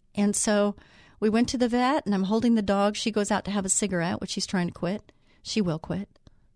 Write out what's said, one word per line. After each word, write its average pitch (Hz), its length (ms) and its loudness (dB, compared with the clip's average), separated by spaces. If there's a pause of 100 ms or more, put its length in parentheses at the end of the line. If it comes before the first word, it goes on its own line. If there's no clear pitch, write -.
(140)
And 208 220 2
so 202 400 2 (440)
we 214 100 2
went 226 200 2
to - 80 -4
the 240 120 2
vet, 254 360 2
and 202 80 0
I'm 190 120 0
holding 226 300 2
the 220 60 2
dog. 202 340 2
She - 140 -4
goes 208 220 0
out 202 140 -2
to 190 60 -6
have 202 140 -2
a 190 40 -8
cigarette, 185 520 -2
which - 100 -8
she's - 140 -6
trying 175 220 -2
to 185 60 -6
quit. - 380 -6 (300)
She - 200 -4
will 165 180 0
quit - 400 -10 (360)